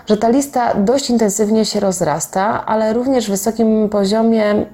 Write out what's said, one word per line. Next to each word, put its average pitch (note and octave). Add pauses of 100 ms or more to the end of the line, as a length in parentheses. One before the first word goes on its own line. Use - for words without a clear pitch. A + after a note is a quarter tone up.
że G#3+
ta A3+
lista B3+
dość A#3
intensywnie A3
się G#3
rozrasta, F#3+
ale A3
również B3
w -
wysokim A3
poziomie, G#3+ (220)